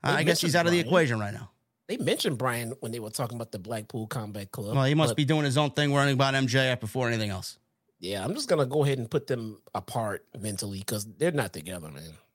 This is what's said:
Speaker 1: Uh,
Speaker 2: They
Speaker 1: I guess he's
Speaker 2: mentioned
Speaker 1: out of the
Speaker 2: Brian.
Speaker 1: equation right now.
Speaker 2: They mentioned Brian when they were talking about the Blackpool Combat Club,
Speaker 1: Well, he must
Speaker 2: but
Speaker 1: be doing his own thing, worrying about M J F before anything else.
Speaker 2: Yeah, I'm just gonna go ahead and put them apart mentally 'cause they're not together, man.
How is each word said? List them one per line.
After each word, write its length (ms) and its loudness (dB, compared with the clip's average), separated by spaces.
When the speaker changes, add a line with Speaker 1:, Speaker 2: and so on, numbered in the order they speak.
Speaker 1:
Uh, 100 2
Speaker 2:
They 80 2
Speaker 1:
I 20 2
guess 180 4
he's 120 2
Speaker 2:
mentioned 60 6
Speaker 1:
out 60 4
of 60 4
the 100 4
Speaker 2:
Brian. 60 -2
Speaker 1:
equation 320 4
right 140 -4
now. 180 -12
Speaker 2:
They 100 -4
mentioned 420 0
Brian 400 -2
when 120 -6
they 80 -6
were 120 -10
talking 240 -4
about 160 -8
the 80 -8
Blackpool 480 -6
Combat 440 -6
Club, 240 -4
Speaker 1:
Well, 100 4
he 100 4
must 160 4
Speaker 2:
but 60 0
Speaker 1:
be 80 2
doing 200 4
his 140 2
own 120 2
thing, 200 2
worrying 240 4
about 180 4
M 140 4
J 220 4
F 100 -2
before 280 -2
anything 220 0
else. 300 -8
Speaker 2:
Yeah, 260 -4
I'm 80 -2
just 160 -6
gonna 160 4
go 180 2
ahead 140 2
and 140 -6
put 160 -2
them 340 -6
apart 500 -4
mentally 420 -6
'cause 240 -6
they're 140 2
not 220 -2
together, 380 -10
man. 220 -16